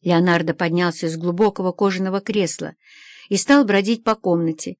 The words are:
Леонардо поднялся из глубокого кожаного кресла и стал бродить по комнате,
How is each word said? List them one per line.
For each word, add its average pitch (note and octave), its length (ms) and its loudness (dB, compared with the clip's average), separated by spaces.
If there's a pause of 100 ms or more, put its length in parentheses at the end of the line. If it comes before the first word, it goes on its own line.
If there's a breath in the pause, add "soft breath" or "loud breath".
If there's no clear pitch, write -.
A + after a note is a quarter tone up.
Леонардо E3+ 540 2
поднялся F3 500 -2
из D#3+ 100 -4
глубокого F3+ 580 0
кожаного F#3+ 480 -2
кресла G3 520 -4 (560 loud breath)
и G3 80 0
стал C#4 280 4
бродить G3+ 380 0
по A3 120 0
комнате, E3+ 640 -2